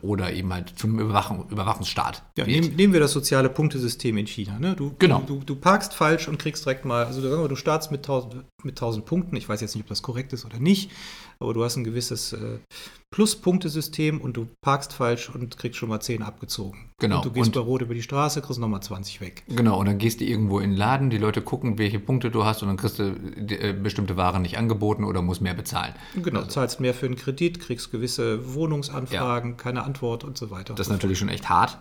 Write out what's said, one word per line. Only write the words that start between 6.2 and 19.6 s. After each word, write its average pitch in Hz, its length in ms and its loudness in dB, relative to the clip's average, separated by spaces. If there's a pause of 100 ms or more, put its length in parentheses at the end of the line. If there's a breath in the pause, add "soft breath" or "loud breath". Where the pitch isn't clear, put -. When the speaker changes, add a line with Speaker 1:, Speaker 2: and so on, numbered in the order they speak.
Speaker 2:
und 151 120 -2
kriegst - 260 -6
direkt 131 180 0
mal, 120 220 2
also 127 160 -4
sagen 135 200 0
wir, 156 60 2
du 135 80 -2
startst 156 360 0
mit 139 120 -4
tausend, 127 400 -4 (200)
mit 135 140 -8
tausend 113 280 -2
Punkten, 175 320 -2
ich - 100 -6
weiß 107 140 -2
jetzt 107 140 -6
nicht, 104 100 -6
ob - 40 -18
das 104 120 -4
korrekt 131 320 -6
ist 120 100 -8
oder 117 160 -10
nicht, 196 320 4 (480 loud breath)
aber 117 140 -2
du 113 100 2
hast 120 140 0
ein 123 80 -2
gewisses, 117 480 -4
äh, 113 240 -8 (560 loud breath)
Pluspunktesystem 156 1080 2
und 123 160 -4
du 113 120 -4 (140)
parkst 139 300 0
falsch 120 380 0
und 123 280 -8
kriegst 117 200 -6
schon 120 100 -4
mal 107 120 -2
zehn 110 240 -4
abgezogen. - 680 -10 (100)
Speaker 1:
Genau. 101 180 4
Speaker 2:
Und 85 80 0
du 123 60 -2
gehst 117 160 4
Speaker 1:
Und 110 80 4
Speaker 2:
bei 131 60 2
Rot 127 220 0
über 117 100 -4
die 117 80 -4
Straße, 143 400 0
kriegst 123 180 -6
nochmal 107 220 -2
zwanzig 98 400 -10
weg. 92 260 -12
Speaker 1:
Genau, 113 320 4